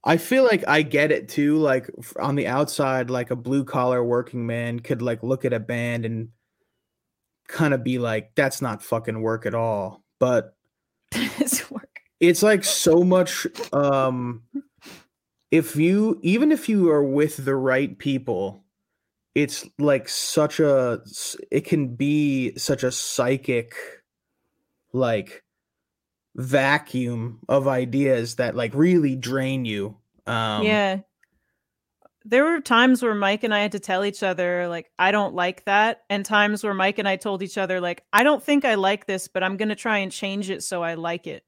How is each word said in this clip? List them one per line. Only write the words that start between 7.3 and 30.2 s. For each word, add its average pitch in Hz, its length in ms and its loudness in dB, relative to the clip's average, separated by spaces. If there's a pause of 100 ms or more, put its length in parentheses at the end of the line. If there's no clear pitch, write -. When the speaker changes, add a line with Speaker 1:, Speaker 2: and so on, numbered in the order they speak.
Speaker 1:
kinda 143 300 0
be 127 200 -4
like, 113 380 -4
"That's 139 260 0
not 110 200 -6
fucking 113 380 -6
work 113 240 -4
at 110 100 -4
all." 107 500 -4 (160)
But 123 340 0 (300)
Speaker 2:
<laughs> - 280 -20
It's - 580 -4
work. - 300 -16 (200)
Speaker 1:
it's, 170 240 4
like, 208 180 4
so 170 400 4
much, 180 440 2 (260)
um, 131 720 0 (1040)
if 160 240 2
you, 190 480 2
even 233 300 4
if - 160 -2
you 196 220 4
are 147 140 4
with 143 400 0
the 139 120 0
right 131 420 0
people, 117 680 -4 (680)
it's, - 320 -2 (120)
like, 143 300 2
such - 520 -2
a 131 460 2
s-, - 300 -12 (140)
it - 140 2
can 139 300 -2
be 139 640 0
such - 240 -2
a 127 100 0
psychic, 123 840 -2 (1200)
like, 117 480 -2 (920)
vacuum 127 1120 0
of 135 180 4
ideas 127 680 0
that, 120 180 -2
like, 117 200 -4
really 151 420 4
drain 131 480 -4
you. 101 320 -6 (300)